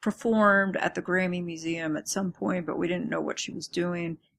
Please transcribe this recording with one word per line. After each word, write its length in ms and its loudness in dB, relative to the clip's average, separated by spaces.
performed 760 4
at 180 0
the 80 -2
Grammy 420 2
Museum 520 -4
at 120 -6
some 220 -2
point, 360 -2
but 120 -4
we 80 0
didn't 220 -2
know 120 -2
what 180 -4
she 140 -6
was 160 -8
doing. 500 -2